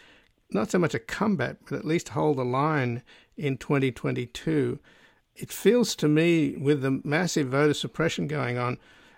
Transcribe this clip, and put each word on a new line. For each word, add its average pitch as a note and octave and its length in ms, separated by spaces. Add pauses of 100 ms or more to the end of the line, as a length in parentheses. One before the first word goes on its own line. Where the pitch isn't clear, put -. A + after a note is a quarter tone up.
(500)
not G#3 200
so F#3+ 80
much E3 160
a B2+ 40
comeback, F3+ 580 (120)
but C#3 100
at - 60
least E3 260
hold D3+ 280
the B2+ 60
line B2+ 580 (340)
in C#3 220
twenty C3+ 320
twenty-two. B2+ 880 (560)
It - 180
feels A#3 440
to D#3 120
me, D#3 480
with C#3+ 240
the C3+ 240
massive D#3 440
voter C#3+ 260
suppression E3 520
going C3 300
on B2 220 (400)